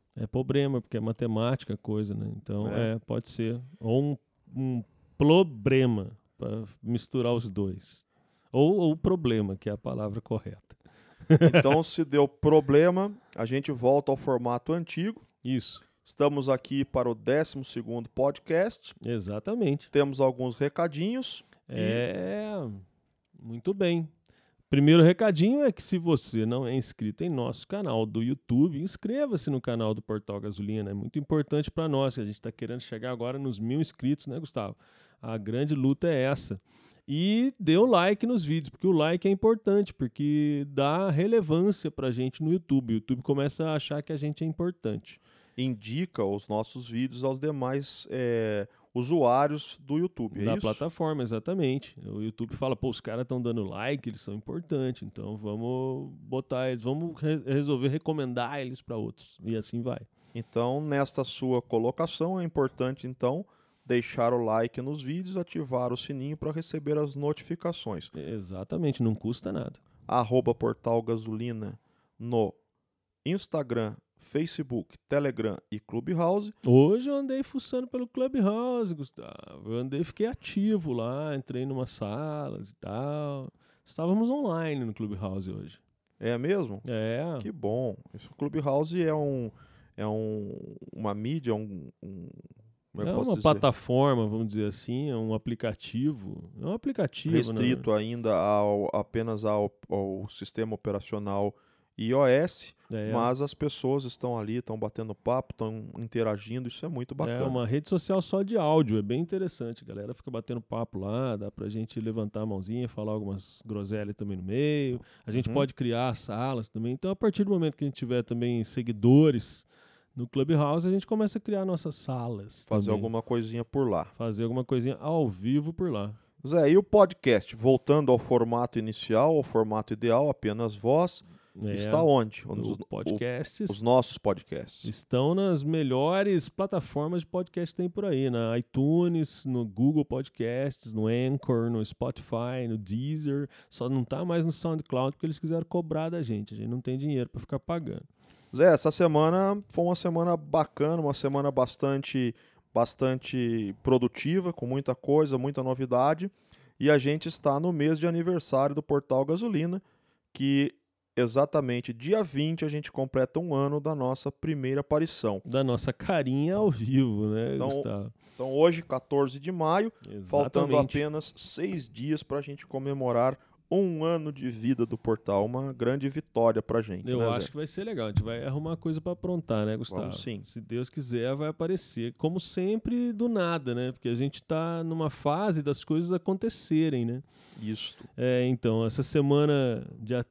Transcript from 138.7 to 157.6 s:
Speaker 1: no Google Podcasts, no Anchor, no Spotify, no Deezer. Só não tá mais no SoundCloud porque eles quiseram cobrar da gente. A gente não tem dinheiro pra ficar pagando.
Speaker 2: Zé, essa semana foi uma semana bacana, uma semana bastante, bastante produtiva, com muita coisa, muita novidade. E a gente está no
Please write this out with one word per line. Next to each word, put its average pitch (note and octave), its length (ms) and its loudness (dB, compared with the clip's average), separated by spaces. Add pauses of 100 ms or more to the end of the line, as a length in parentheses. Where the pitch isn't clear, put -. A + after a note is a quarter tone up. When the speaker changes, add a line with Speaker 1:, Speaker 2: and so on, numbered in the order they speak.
Speaker 1:
no B2 200 0
Google C3+ 400 2
Podcasts, B2+ 880 -4
no A2 140 0
Anchor, A#2+ 640 2
no A2+ 160 0
Spotify, B2 840 -6
no A2 80 -2
Deezer. C#3 720 -4 (200)
Só - 200 -6
não C3 140 2
tá C#3 220 -4
mais E3+ 200 0
no E3 80 0
SoundCloud D3 640 -2
porque - 100 -6
eles D#3+ 140 -2
quiseram E3 280 -2
cobrar D#3+ 420 -2
da E3+ 120 -4
gente. G#2+ 320 -4
A G#2+ 40 -12
gente G#2+ 120 -6
não B2 120 -4
tem B2+ 160 -4
dinheiro C3+ 320 -2
pra - 120 -12
ficar - 180 -6
pagando. E3+ 440 -6 (520)
Speaker 2:
Zé, D#3+ 180 10
essa D#3 180 4
semana F3 800 4
foi E3+ 160 -2
uma F3 100 2
semana E3+ 420 0
bacana, D3+ 640 0
uma C#3+ 120 0
semana C#3 380 0
bastante, C3 840 0 (400)
bastante A#2 1120 0
produtiva, D3+ 680 2
com - 140 -8
muita C3 300 -2
coisa, D3 420 2
muita C#3 260 -4
novidade. C3 640 0 (500)
E C#3 100 4
a D3+ 80 8
gente D3 300 0
está D3 320 0
no F3 120 0